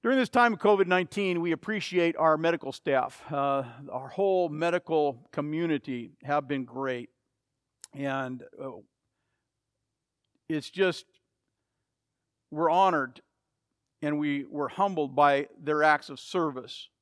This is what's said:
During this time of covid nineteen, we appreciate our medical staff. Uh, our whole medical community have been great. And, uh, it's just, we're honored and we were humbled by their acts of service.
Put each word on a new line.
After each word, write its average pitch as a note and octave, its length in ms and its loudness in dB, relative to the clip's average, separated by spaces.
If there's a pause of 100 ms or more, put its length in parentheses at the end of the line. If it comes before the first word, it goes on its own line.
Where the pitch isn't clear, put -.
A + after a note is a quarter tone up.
During C4 160 2
this A#3+ 100 0
time A#3+ 240 4
of - 60 -8
covid G3 260 4
nineteen, F3+ 560 0
we E3+ 100 -2
appreciate F3 640 -2
our D#3 220 4
medical D#3+ 340 0
staff. C3 600 -2
Uh, C#3 320 0 (280)
our C3 180 -8
whole F#3 380 0
medical D#3 840 -2
community D3 800 -4 (120)
have C#3+ 240 -2
been C3+ 160 -2
great. B2 460 -6 (800)
And, C3+ 520 -6 (180)
uh, A#2 200 -12 (1700)
it's D3+ 220 -6
just, F#3 360 -2 (1500)
we're D#3 180 2
honored E3 520 2 (800)
and D3 180 -2
we C#3+ 240 -2
were C#3+ 240 -6
humbled D#3+ 480 -2
by C#3+ 320 4 (120)
their D3+ 220 0
acts D3+ 280 4
of C#3 100 -14
service. C#3 680 -4 (120)